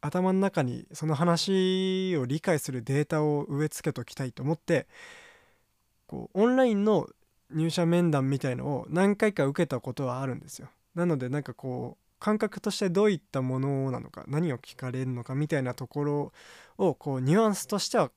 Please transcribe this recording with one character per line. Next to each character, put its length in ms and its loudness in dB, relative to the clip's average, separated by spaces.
頭 300 0
の 80 4
中 220 0
に 320 -4
そ 140 -4
の 80 2
話 1000 2
を 80 0
理 140 -2
解 200 2
す 120 -6
る 120 -4
デ 220 0
ー 20 -20
タ 160 0
を 220 2
植 200 -2
え 40 -2
付 200 -4
け 40 -4
と 120 -8
き 80 -18
た 100 -6
い 80 -6
と 120 -10
思 100 0
っ 40 -2
て、 300 0
こ 260 -10
う、 80 0
オ 60 4
ン 80 4
ラ 100 6
イ 100 2
ン 80 2
の 260 2
入 200 0
社 160 0
面 260 4
談 180 2
み 100 0
た 120 -2
い 40 -2
の 120 -6
を 220 -4
何 260 2
回 180 0
か 120 2
受 180 0
け 40 0
た 120 -4
こ 140 -8
と 120 -4
は 160 -4
あ 40 -4
る 100 -4
ん 40 -10
で 80 -18
す 120 -16
よ。 100 -18
な 120 0
の 120 2
で、 120 -4
な 100 -2
ん 40 -6
か 100 -10
こ 460 -8
う、 60 -20
感 180 0
覚 240 -4
と 100 -2
し 60 -6
て 120 0
ど 160 4
う 60 6
い 40 2
っ 40 -6
た 220 -4
も 180 0
の 320 0
な 80 -4
の 100 -12
か、 180 -14
何 260 0
を 40 -4
聞 180 -18
か 160 -8
れ 100 -4
る 60 -2
の 160 -6
か 120 -6
み 120 -2
た 120 0
い 40 0
な 100 -2
と 140 -10
こ 160 -4
ろ 300 -2
を、 180 2
こ 200 -4
う、 60 -2
ニ 160 4
ュ 40 6
ア 60 4
ン 80 2
ス 100 -8
と 140 -2
し 100 -4
て 80 0
は 200 2